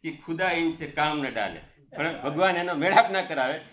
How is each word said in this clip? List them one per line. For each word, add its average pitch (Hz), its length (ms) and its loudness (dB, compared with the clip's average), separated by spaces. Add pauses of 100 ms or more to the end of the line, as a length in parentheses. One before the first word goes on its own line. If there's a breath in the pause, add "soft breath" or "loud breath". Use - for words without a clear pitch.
કે 156 100 -6 (140)
ખુદા 175 260 -2
ઇનસે 165 340 -2
કામ 151 320 0
ન 135 120 -4
ડાલે." 98 300 -4 (360)
પણ 156 260 -4
ભગવાન 170 340 2
એનો 175 180 -2
મેળાપ 190 360 4
ના 190 120 0
કરાવે 156 360 -2 (140)